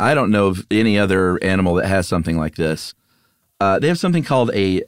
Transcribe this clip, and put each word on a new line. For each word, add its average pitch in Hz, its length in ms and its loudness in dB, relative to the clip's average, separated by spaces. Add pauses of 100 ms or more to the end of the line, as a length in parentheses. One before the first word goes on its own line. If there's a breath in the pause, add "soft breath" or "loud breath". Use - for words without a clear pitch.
I 127 140 2
don't 123 160 0
know 101 160 2
of 90 240 -2
any 107 280 2
other 95 460 2
animal 95 300 0
that 90 120 0
has 95 220 0
something 82 300 -2
like 78 180 -4
this. 80 380 -4 (640)
Uh, 98 180 2
they 143 100 0
have 175 100 0
something 170 260 0
called 127 300 0
a, 95 340 0